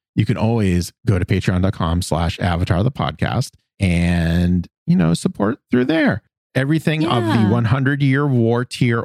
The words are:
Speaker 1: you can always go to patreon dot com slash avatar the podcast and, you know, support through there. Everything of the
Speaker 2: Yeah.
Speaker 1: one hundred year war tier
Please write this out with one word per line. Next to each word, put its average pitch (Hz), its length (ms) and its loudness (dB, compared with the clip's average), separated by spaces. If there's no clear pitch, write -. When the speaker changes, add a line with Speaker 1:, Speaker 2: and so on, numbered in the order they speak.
Speaker 1:
you 113 80 2
can 107 140 0
always 98 540 0
go 101 120 2
to 87 80 0
patreon 92 360 0
dot 95 120 0
com 85 280 -2
slash 82 380 -2
avatar 87 420 0
the 131 80 0
podcast 78 600 -4
and, 87 720 0
you 170 100 2
know, 82 180 2
support - 440 -4
through 247 140 2
there. 285 380 0
Everything 156 520 0
of 120 180 0
the 110 60 0
Speaker 2:
Yeah. 110 200 2
Speaker 1:
one 120 160 2
hundred 139 360 0
year 139 240 2
war 120 380 2
tier 120 400 0